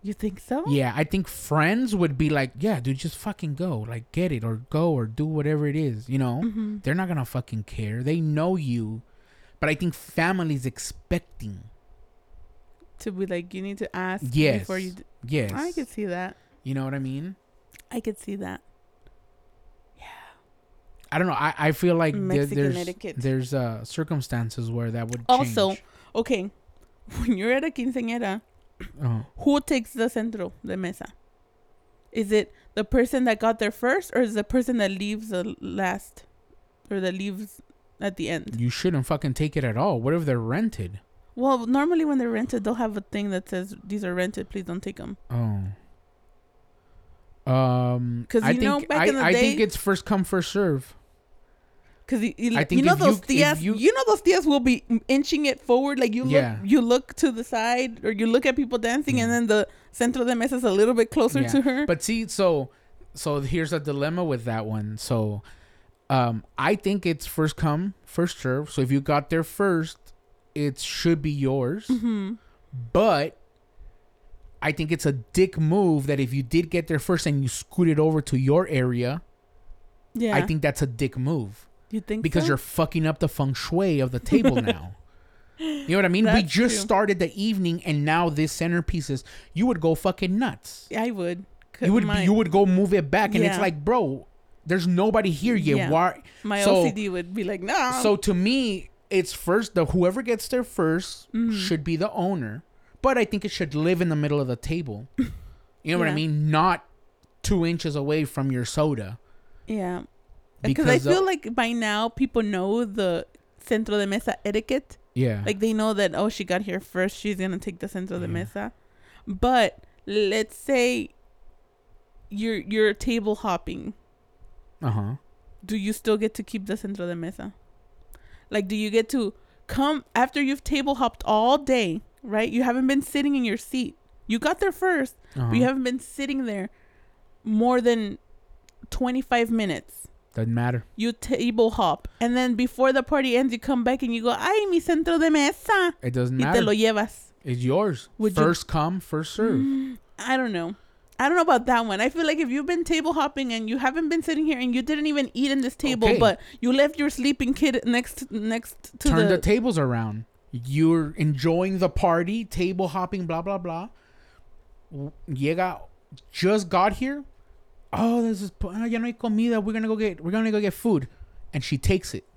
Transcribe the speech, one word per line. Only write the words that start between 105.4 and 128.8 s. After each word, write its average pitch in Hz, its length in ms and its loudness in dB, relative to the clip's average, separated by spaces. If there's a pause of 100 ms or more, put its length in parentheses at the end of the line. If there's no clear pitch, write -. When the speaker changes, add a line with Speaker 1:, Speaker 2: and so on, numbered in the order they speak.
Speaker 2:
You 151 80 -2
know 175 60 2
what 165 100 2
I 151 40 0
Speaker 1:
Yeah. 147 40 -2
Speaker 2:
mean? 151 360 0
Not 170 340 4 (580)
two 180 220 2
inches 165 320 -2
away 151 260 0
from 135 260 -4
your 123 140 -2
soda. 120 560 -2 (480)
Speaker 1:
Yeah. 185 360 -4
'Cause - 20 -16 (580)
I - 40 0
Speaker 2:
Because 247 380 4
Speaker 1:
feel 359 100 6
Speaker 2:
the 381 60 4
Speaker 1:
like 330 340 -2
by 233 160 0
now 220 360 0
people 247 360 0
know 208 420 0
the 190 400 -2 (320)
centro 214 400 0
de 202 80 2
mesa 202 400 -2
etiquette. 220 540 -2 (160)
Speaker 2:
Yeah. 120 280 0
Speaker 1:
Like, 202 160 -2
they 220 140 2
know 220 200 0
that, 196 200 2
"Oh, 208 160 0
she 220 140 -8
got 180 180 -2
here 190 180 -4
first. 185 380 -4
She's 208 200 -4
gonna 190 200 -4
take 190 220 -10
the - 80 -8
centro 185 320 -8
de 175 80 -6
Speaker 2:
Yeah. 165 40 -6
Speaker 1:
mesa." 202 400 -6 (560)
But 226 560 2 (220)
let's 214 500 0
say 247 540 0 (1200)
you're, 214 300 -4
you're 214 340 2
table 214 420 0
hopping. - 580 -4 (880)
Speaker 2:
Uh-huh. 107 340 -2 (500)
Speaker 1:
Do 208 120 -4
you 208 160 -2
still 214 240 0
get 214 180 -2
to 214 80 -8
keep 196 220 -8
the 202 120 -4
centro 196 300 -8
de 175 80 -6
mesa? 175 380 -10 (960)
Like, 202 180 -2
do 202 80 -4
you 214 140 -2